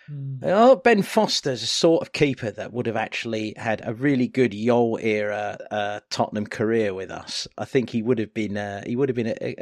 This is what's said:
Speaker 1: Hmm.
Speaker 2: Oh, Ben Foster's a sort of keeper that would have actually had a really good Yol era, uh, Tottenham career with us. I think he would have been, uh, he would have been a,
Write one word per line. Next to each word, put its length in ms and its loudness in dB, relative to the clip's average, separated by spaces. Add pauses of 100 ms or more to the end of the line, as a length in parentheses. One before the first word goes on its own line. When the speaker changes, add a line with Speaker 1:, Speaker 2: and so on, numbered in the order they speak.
Speaker 1:
Hmm. 360 -10
Speaker 2:
Oh, 340 6
Ben 260 4
Foster's 600 0
a 40 -6
sort 360 4
of 100 -10
keeper 380 0
that 220 -10
would 140 -4
have 100 -2
actually 600 -4
had 280 -2
a 100 -4
really 340 2
good 240 2
Yol 500 2
era, 540 -2 (140)
uh, 300 -4 (100)
Tottenham 360 -2
career 460 0
with 180 -8
us. 460 -10
I 80 -8
think 260 0
he 120 -2
would 160 2
have 160 -4
been, 240 -4
uh, 260 -6
he 100 -6
would 140 0
have 80 -4
been 120 -2
a, 340 -6